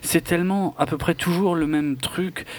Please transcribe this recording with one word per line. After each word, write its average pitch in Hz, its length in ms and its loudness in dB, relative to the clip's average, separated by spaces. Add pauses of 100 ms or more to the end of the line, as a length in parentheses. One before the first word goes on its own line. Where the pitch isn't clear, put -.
c'est 160 220 2
tellement 185 540 0
à - 80 2
peu 151 120 -2
près 165 180 0
toujours 175 400 2
le 156 120 0
même 147 280 0
truc. 175 500 -4 (140)